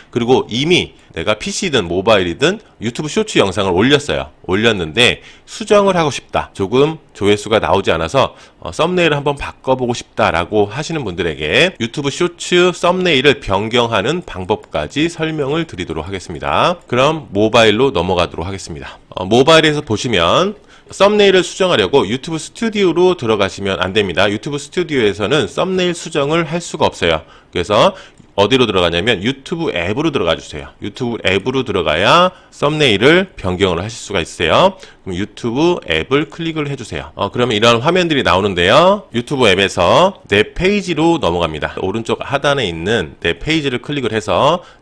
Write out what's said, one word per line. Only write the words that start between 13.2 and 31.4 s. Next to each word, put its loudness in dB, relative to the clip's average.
변경하는 0
방법까지 -4
설명을 -4
드리도록 -8
하겠습니다. -2
그럼 0
모바일로 4
넘어가도록 -2
하겠습니다. -12
어, -8
모바일에서 4
보시면 0
썸네일을 4
수정하려고 2
유튜브 -6
스튜디오로 0
들어가시면 -2
안 -2
됩니다. 2
유튜브 -4
스튜디오에서는 0
썸네일 -2
수정을 -2
할 -6
수가 -2
없어요. 0
그래서 2
어디로 2
들어가냐면 0
유튜브 -4
앱으로 -2
들어가 0
주세요. -12
유튜브 -6
앱으로 0